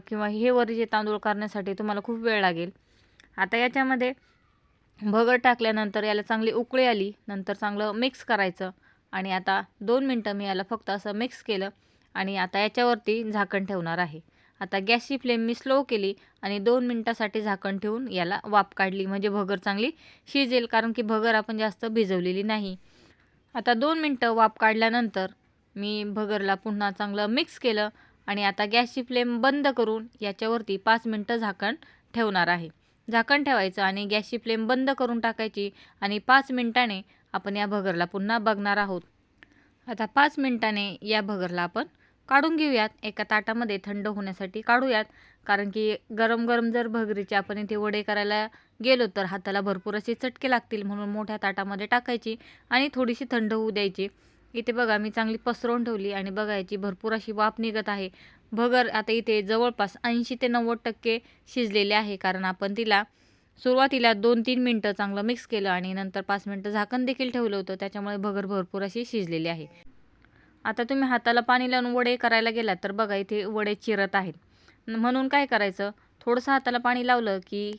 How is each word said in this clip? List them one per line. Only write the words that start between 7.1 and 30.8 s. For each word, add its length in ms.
नंतर 260
चांगलं 380
मिक्स 340
करायचं 440
आणि 180
आता 300
दोन 240
मिनटं 300
मी 100
याला 240
फक्त 200
असं 260
मिक्स 280
केलं 260
आणि 220
आता 220
याच्यावरती 640
झाकण 420
ठेवणार 320
आहे. 220
आता 180
गॅसची 380
फ्लेम 240
मी 140
स्लो 280
केली 300
आणि 160
दोन 280
मिनिटासाठी 540
झाकण 360
ठेवून 320
याला 360
वाफ 320
काढली, 280
म्हणजे 240
भगर 280
चांगली 320
शिजेल, 380
कारण 260
की 120
भगर 320
आपण 220
जास्त 300
भिजवलेली 560
नाही. 320
आता 180
दोन 260
मिनटं 340
वाफ 260
काढल्यानंतर 720
मी 300
भगरला 500
पुन्हा 360
चांगलं 360
मिक्स 320
केलं 300
आणि 160
आता 220
गॅसची 380
फ्लेम 380
बंद 280
करून 360
याच्यावरती 580
पाच 280